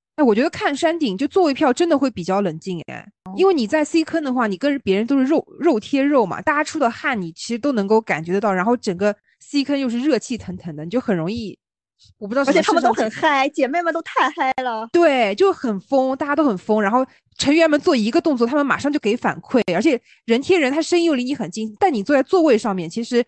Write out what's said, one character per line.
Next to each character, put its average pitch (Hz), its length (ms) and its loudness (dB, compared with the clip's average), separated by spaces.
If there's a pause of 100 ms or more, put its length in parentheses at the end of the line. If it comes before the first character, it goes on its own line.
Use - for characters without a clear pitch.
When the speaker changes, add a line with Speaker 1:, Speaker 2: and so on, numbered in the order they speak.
(160)
Speaker 1:
哎， 302 80 0
我 226 120 4
觉 240 80 2
得 339 60 0
看 320 260 -4
山 330 240 -2
顶 202 180 -2
就 262 120 -2
座 370 160 2
位 277 80 2
票 269 180 0
真 339 160 0
的 302 100 2
会 262 140 -2
比 190 100 -8
较 190 200 -2
冷 165 180 -4
静 180 220 -10 (100)
哎， 120 160 -16 (160)
Speaker 2:
哦。 185 140 -14
Speaker 1:
因 370 100 4
为 392 60 4
你 247 120 0
在 302 200 0
C 320 180 0
坑 320 180 -4
的 262 120 -4
话， 240 120 0
你 196 120 -4
跟 277 220 -2
别 190 180 0
人 226 100 -2
都 277 100 2
是 262 60 4
肉， 285 240 0 (100)
肉 269 220 2
贴 269 240 -2
肉 277 220 2
嘛， - 160 -6
大 311 120 -2
家 294 80 0
出 311 160 -6
的 247 140 0
汗 254 300 -4
你 165 100 -8
其 - 220 -10
实 240 40 -2
都 277 140 -2
能 202 160 -2
够 220 140 4
感 160 200 -4
觉 170 120 -6
得 202 80 0
到， 208 100 0
然 185 140 -2
后 240 100 2
整 196 220 -4
个 202 180 0 (240)
C 285 240 -4
坑 277 160 -2
又 262 100 -2
是 233 100 -4
热 262 200 0
气 233 180 -6
腾 180 200 -12
腾 160 180 -14
的， 151 80 -12
你 170 60 -10
就 233 100 -2
很 220 160 0
容 165 160 -2
易， 226 260 -10 (600)
我 208 100 -12
不 208 60 -8
知 262 40 -2
道 277 60 2
什 269 80 2
么 330 100 4
事 - 0 -
上 - 0 -
去 - 0 -
Speaker 2:
而 - 0 -
且 - 60 -2
他 415 60 4
们 339 100 2
都 - 100 2
很 220 160 0
嗨， 277 380 0
姐 285 180 -2
妹 320 160 -2
们 330 120 -2
都 330 80 -6
太 - 300 -2
嗨 269 200 -2 (100)
了。 226 300 -4
Speaker 1:
对， 269 440 4
就 381 180 4
很 214 260 -4
疯， 262 380 0
大 302 100 -6
家 285 80 -2
都 311 80 2
很 220 140 2
疯， 214 240 0
然 202 100 0
后 262 140 2 (320)
成 285 180 2
员 330 140 6
们 294 100 2
做 311 160 2
一 226 160 0
个 339 80 2
动 311 160 2
作， 233 100 0
他 269 120 0
们 285 80 2
马 165 120 0
上 294 140 -2
就 285 80 -2
给 220 160 0
反 170 240 -4
馈， 240 220 0 (120)
而 180 80 0
且 262 180 2 (260)
人 226 160 2
贴 359 180 2
人， 262 100 2
他 302 120 0
声 349 180 0
音 339 60 2
又 311 100 2
离 247 80 -2
你 254 100 -6
很 202 160 -6
近， 220 300 -8
但 370 140 2
你 202 100 -2
坐 294 100 0
在 262 80 4
座 359 200 2
位 277 160 6
上 208 180 -4
面， 170 140 -6
其 226 120 -8
实 233 260 0